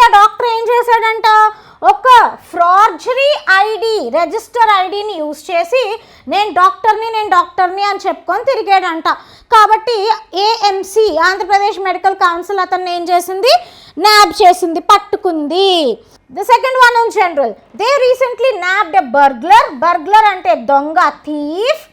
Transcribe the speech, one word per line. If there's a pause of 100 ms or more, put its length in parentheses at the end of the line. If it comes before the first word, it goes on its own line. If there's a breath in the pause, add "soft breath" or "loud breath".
ఆ
డాక్టర్
ఏం
చేశాడంట? (300 loud breath)
ఒక (140)
ఫ్రాడ్జరీ (260)
ఐడి,
రిజిస్టర్ (100)
ఐడిని
యూజ్
చేసి (280 soft breath)
"నేను
డాక్టర్ని,
నేను
డాక్టర్ని"
అని
చెప్పుకొని
తిరిగాడంట. (460 loud breath)
కాబట్టి (220)
ఏఎంసీ,
ఆంధ్రప్రదేశ్
మెడికల్
కౌన్సిల్
అతన్ని
ఏం
చేసింది? (460 loud breath)
నాబ్ (100)
చేసింది,
పట్టుకుంది. (360 soft breath)
The
second (100)
one
in (100)
general, (300)
they (140)
recently (120)
nabbed
a (120)
burglar. (200)
Burglar
అంటే
దొంగ, (280)
thief, (140)